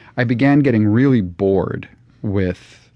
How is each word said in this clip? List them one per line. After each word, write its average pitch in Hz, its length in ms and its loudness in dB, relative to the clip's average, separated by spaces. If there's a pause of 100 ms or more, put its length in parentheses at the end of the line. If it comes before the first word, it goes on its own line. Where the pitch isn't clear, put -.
(180)
I 123 60 -2
began 135 380 2
getting 113 260 2
really 120 340 2
bored 95 680 -2 (360)
with 98 560 -6 (160)